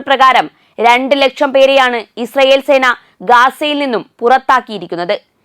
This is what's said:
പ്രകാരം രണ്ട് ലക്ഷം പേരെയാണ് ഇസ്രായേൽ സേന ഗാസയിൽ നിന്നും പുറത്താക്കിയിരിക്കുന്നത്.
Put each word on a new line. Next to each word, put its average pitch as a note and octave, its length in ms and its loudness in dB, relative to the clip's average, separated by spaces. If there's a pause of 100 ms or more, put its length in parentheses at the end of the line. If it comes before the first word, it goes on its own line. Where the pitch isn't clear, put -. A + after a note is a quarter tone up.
പ്രകാരം B3+ 360 2 (420)
രണ്ട് B3 340 0
ലക്ഷം C4+ 340 -2
പേരെയാണ് C4+ 460 2 (220)
ഇസ്രായേൽ C4+ 440 0
സേന C4+ 180 2 (460)
ഗാസയിൽ C4 520 0
നിന്നും A3+ 200 -4 (160)
പുറത്താക്കിയിരിക്കുന്നത്. A3 960 -2 (300)